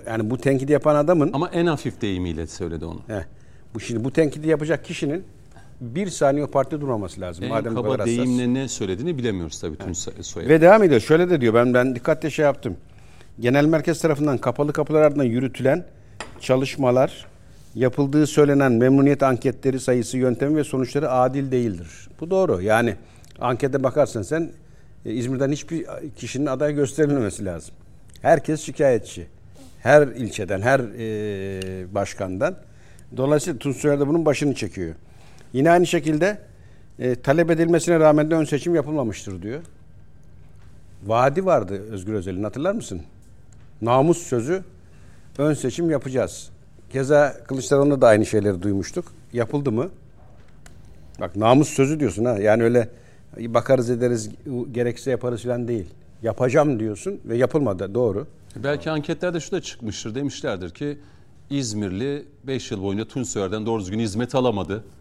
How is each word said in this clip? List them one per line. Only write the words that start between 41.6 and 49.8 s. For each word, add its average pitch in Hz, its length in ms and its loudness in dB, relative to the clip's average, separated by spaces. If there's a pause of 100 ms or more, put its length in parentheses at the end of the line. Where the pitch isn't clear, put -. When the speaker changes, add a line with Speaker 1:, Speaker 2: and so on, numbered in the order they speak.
Speaker 1:
Özgür 101 220 -8
Özel'in, 95 300 -4
hatırlar 139 300 -4
mısın? 101 280 -8 (800)
Namus 139 360 4
sözü, 135 460 -4 (760)
"Ön 151 160 2
seçim 151 360 -2
yapacağız." 127 600 -2 (400)
Keza 135 580 2
Kılıçdaroğlu'nda 139 540 2
da 123 60 8
aynı 107 180 8
şeyleri 101 360 0
duymuştuk. 98 520 -4 (200)
Yapıldı 120 380 -2
mı? 131 180 -2 (1300)